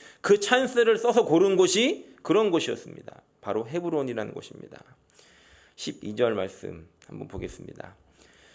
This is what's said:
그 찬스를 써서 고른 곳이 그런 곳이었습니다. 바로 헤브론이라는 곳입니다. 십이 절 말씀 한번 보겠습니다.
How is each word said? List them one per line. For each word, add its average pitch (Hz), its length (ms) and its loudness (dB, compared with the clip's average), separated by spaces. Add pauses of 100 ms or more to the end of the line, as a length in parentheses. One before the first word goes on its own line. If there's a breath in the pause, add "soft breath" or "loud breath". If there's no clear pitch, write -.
(220 loud breath)
그 208 180 4
찬스를 240 580 2
써서 233 280 2
고른 185 320 4
곳이 208 680 2
그런 208 260 2
곳이었습니다. - 720 -4 (200)
바로 107 260 -4
헤브론이라는 135 680 -4
곳입니다. - 500 -18 (920 soft breath)
십이 - 400 -10
절 117 180 2
말씀 95 540 -8 (200)
한번 101 200 -14
보겠습니다. - 680 -14 (600 soft breath)